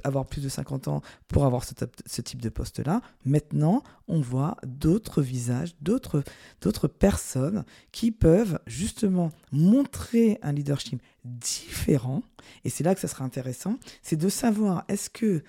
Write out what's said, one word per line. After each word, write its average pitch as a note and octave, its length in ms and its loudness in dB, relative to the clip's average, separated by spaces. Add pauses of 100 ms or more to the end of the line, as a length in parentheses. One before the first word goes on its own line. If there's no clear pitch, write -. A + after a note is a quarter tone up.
avoir C3+ 220 0
plus - 160 -6
de C3+ 60 -4
cinquante C3+ 400 -6
ans D3 140 -2 (260)
pour - 160 4
avoir B2 200 2
ce - 100 -12
type, - 200 -8 (120)
ce - 160 -8
type - 180 -12
de A2+ 80 -4
poste-là. D3 540 -4 (240)
Maintenant, D3+ 560 2 (260)
on E3 120 2
voit C3 360 -2 (100)
d'autres D#3 540 0
visages, B2+ 640 -2
d'autres, D#3+ 420 0 (380)
d'autres - 260 0
personnes F3 760 2 (280)
qui A#3 180 0
peuvent F3+ 560 4
justement F3 640 0 (220)
montrer A3+ 920 4
un D3 100 -2
leadership C#3+ 480 -2 (240)
différent. B2+ 1000 -2 (420)
Et C#3+ 60 -2
c'est - 140 -4
là F#3 100 4
que F#3 60 -4
ça E3+ 80 -4
sera - 160 -8
intéressant, C3 540 -6 (240)
c'est - 140 -2
de E3 120 0
savoir G#3 600 0
est-ce - 220 -4
que... G3 380 0